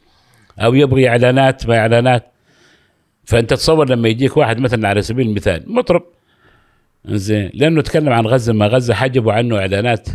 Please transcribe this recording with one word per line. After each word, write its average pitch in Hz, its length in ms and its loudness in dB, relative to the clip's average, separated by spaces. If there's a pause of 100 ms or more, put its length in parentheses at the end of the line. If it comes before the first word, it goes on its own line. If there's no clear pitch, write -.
(580)
أو 117 160 0
يبغي 131 340 4
إعلانات، 123 580 2
ما 117 120 2
إعلانات. 120 540 0 (920)
فأنت 117 300 0
تصور 160 340 0
لما 120 200 0
يجيك 120 280 0
واحد 117 240 0
مثلًا 113 280 -2
على 101 140 0
سبيل 117 260 -4
المثال 95 380 -4
مطرب، 240 380 -2 (1000)
زين، 101 500 -4
لأنه 151 280 0
تكلم 156 260 -2
عن 117 180 0
غزة، 120 260 0
ما 104 140 2
غزة 120 280 0
حجبوا 123 380 0
عنه 113 260 -2
إعلانات 98 560 -2